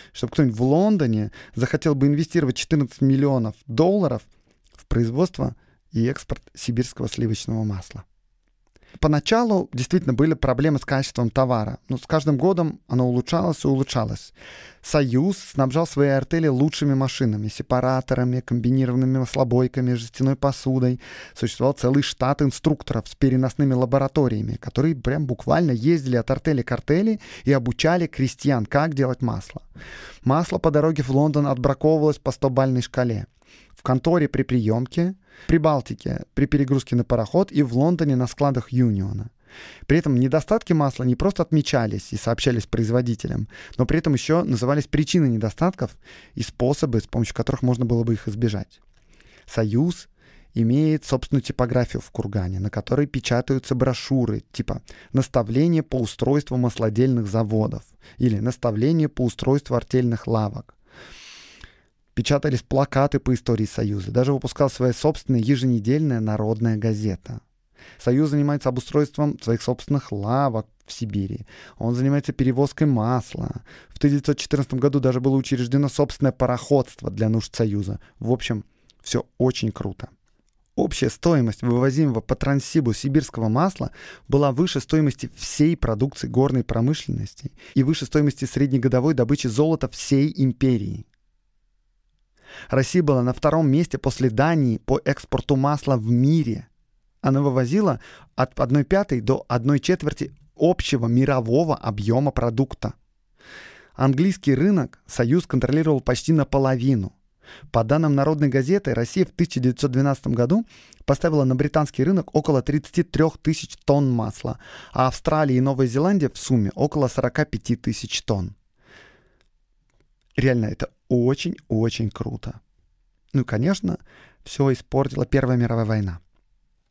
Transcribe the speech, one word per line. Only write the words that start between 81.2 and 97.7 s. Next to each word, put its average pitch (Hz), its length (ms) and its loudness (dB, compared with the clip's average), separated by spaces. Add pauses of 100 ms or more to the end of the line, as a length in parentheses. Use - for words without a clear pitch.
вывозимого 127 580 2
по - 160 -2
Транссибу 139 580 0
сибирского 135 540 -2
масла 151 440 -2 (360)
была 139 240 2
выше 143 280 0
стоимости 147 560 0
всей - 420 0
продукции 117 500 -2
горной 127 360 2
промышленности - 880 -4 (240)
и 135 80 4
выше 143 220 0
стоимости 147 400 0
среднегодовой 131 680 2
добычи 127 340 0
золота 147 400 0
всей 139 480 0
империи. 123 720 0 (1600)
Россия 135 340 2
была 139 200 2
на 123 100 0
втором 156 360 2
месте 147 280 2
после 127 320 0
Дании 135 480 2
по - 280 -2
экспорту 139 500 -2
масла 139 400 0
в 110 140 -2
мире. 127 580 2 (540)
Она 135 200 2
вывозила 139 580 0 (360)